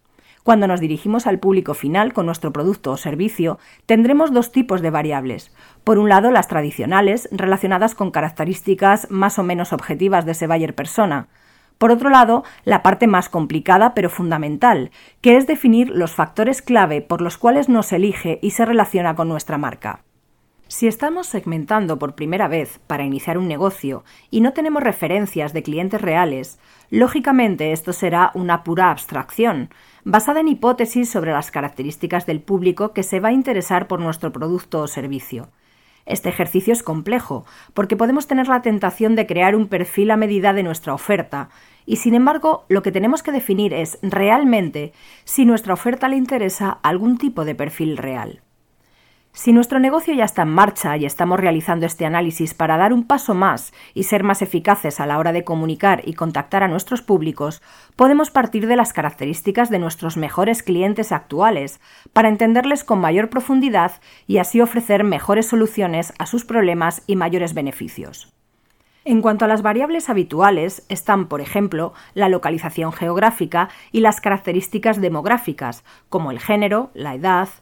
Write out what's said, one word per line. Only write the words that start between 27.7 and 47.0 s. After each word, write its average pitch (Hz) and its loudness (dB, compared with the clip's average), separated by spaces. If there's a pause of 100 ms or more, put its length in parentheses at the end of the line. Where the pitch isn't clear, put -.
esto 160 -4
será 175 2
una 180 -2
pura 170 2
abstracción, 151 -4 (320)
basada 226 0
en 320 2
hipótesis 247 0
sobre 165 -2
las 147 -4
características 147 -6
del 156 -4
público 185 -2
que - -4
se 190 -4
va 214 0
a 233 2
interesar 196 0
por 185 -4
nuestro 160 -6
producto 160 -6
o 147 -6
servicio. 135 -10 (540)
Este - -6
ejercicio 185 -2
es 233 -2
complejo, 160 -6 (260)
porque 190 0
podemos 247 0
tener 262 0
la 254 2
tentación 220 0
de 214 0
crear 180 2
un 214 2
perfil 196 0
a 220 4
medida 202 2
de 196 0
nuestra 160 -6
oferta, 151 -4 (380)
y 220 -2
sin 233 2
embargo, 302 2
lo 190 2
que 196 -2
tenemos 220 0
que - -6
definir 208 -2
es 160 -6
realmente 196 0 (300)
si - 2
nuestra 226 4
oferta 247 -4
le 269 0
interesa 226 -2
algún 208 0